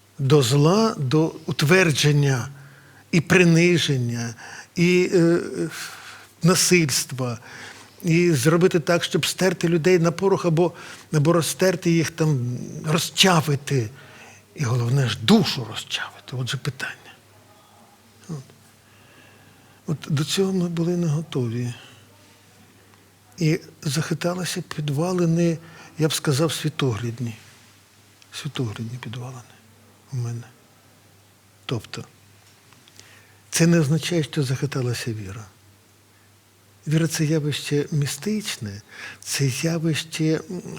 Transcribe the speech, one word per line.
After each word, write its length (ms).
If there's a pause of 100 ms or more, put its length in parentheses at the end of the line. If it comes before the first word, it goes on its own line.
(200)
до 220
зла, 560
до 380 (100)
утвердження 1040 (600)
і 100
приниження, 1120 (400)
і, 380
е, 260 (1040)
насильства, 960 (640)
і 280
зробити 480
так, 240
щоб 220
стерти 440
людей 300
на 120
порох 340
або, 280 (400)
або 200
розтерти 580
їх, 200
там, 460 (280)
розчавити. 1040 (640)
І 80
головне 460
ж, 120
душу 480
розчавити. 640
Отже, 260
питання. 560 (1160)
От. 140 (1400)
От 100 (120)
до 160
цього 280
ми 160
були 280
не 100
готові. 640 (1600)
І 220 (220)
захиталися 840 (120)
підвалини, 840 (420)
я 80
б 60
сказав, 400
світоглядні. 840 (960)
Світоглядні 680
підвалини 400 (720)
у 40
мене. 260 (1200)
Тобто, 400 (1400)
це 180
не 120
означає, 440
що 200
захиталася 720
віра. 320 (1400)
Віра — 200
це 180
явище 680
містичне, 880 (420)
це 220 (160)
явище, 880
м, 120 (180)